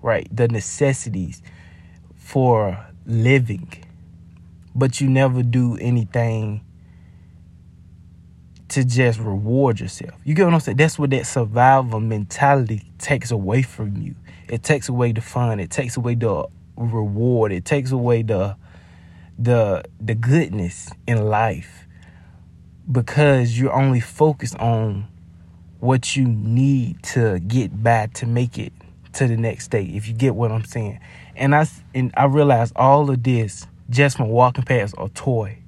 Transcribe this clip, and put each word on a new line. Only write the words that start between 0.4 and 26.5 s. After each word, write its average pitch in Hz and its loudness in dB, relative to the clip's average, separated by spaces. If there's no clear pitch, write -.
necessities 117 -4
for 110 0
living, 113 0
but 127 0
you 139 2
never 131 2
do 120 0
anything 113 -2
to - -2
just 120 2
reward 110 0
yourself. - -12
You 151 -2
get 185 4
what 170 4
I'm 165 4
saying? - -2
That's 156 2
what 143 0
that 131 -2
survival 123 2
mentality 110 0
takes 127 -4
away 107 0
from 104 -6
you. - -10
It 117 -8
takes 147 -2
away 123 0
the 110 -2
fun. 117 -4
It 85 -8
takes 127 -6
away 120 -2
the 107 -2
reward. 110 0
It 90 -6
takes 135 -2
away 120 0
the, 101 -2
the, 117 2
the 107 -4
goodness 113 -2
in 110 0
life 107 -4
because 123 2
you're 131 0
only 131 4
focused 143 -2
on 110 -2
what 127 0
you 135 2
need 117 0